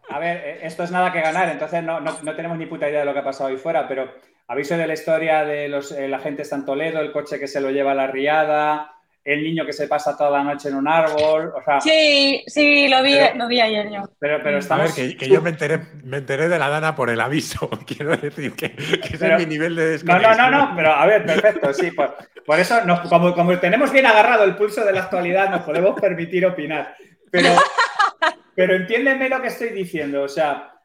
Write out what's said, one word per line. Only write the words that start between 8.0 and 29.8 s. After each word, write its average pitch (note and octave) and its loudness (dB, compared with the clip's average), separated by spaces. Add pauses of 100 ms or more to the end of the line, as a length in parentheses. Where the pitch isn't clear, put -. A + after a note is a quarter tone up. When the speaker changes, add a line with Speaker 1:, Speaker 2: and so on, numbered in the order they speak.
Speaker 1:
riada, D3+ 0 (340)
el D3 -2
niño D#3+ -4
que C3+ -8
se D3 -6
pasa D3 -2
toda D3 0
la C#3+ 0
noche C#3+ -6
en C#3 -4
un C3+ -4
árbol, D#3 2
o B2+ -10
sea C#3+ 2
Speaker 2:
Sí, D4 2
sí, D4 4
lo C4 4
vi, C#4 4
Speaker 1:
pero C#4 4
Speaker 2:
lo A#3 -4
vi B3 0
ayer G#3+ 0
yo. G3+ -8 (160)
Speaker 1:
pero, D3 -2
pero D3 0
Speaker 2:
Mm. C#3+ 0
Speaker 1:
estamos D#3 0
Speaker 3:
A - -8
ver, B2+ -2
que, - -12
que C3 -8
yo - 8
me E3 -2
enteré, D#3+ -2 (260)
me C3 -8
enteré C#3 -2
de F3 2
la C#3 0
Dana D#3 0
por C3 -2
el A#2 0
aviso, C#3+ -4
<laughs> - -8
quiero - -4
decir C#3+ -8
que, - -8
que - -4
ese D#3 -12
Speaker 1:
Pero E3 2
Speaker 3:
es F3 2
mi E3+ -2
nivel D#3 -4
de E3 -2 (220)
Speaker 1:
no, E3+ 2
no, F3+ 6
no, A3 6
Speaker 3:
desconexión. A#3 6
Speaker 1:
no, C#4 2
pero D#3 4
a D3 4
ver, G3+ 4
perfecto, E3 2
sí, F3 -2
por, C#3 -2 (300)
por D3+ 4
eso A3+ 2
nos, F3 2
como, F3 4
como F3 2
tenemos A3+ 2
bien C4 6
agarrado A3 6
el F#3 2
pulso G#3 -2
de G3+ 2
la F#3+ 0
actualidad, F#3 0
nos F3 -2
podemos F3 0
permitir F3+ 0
opinar, D3+ -4 (360)
pero, F3 4
Speaker 2:
<laughs> G4+ 0
Speaker 1:
pero F#3 2
entiéndeme C4 0
lo C4 0
que B3 -6
estoy A#3 -6
diciendo, D3+ -6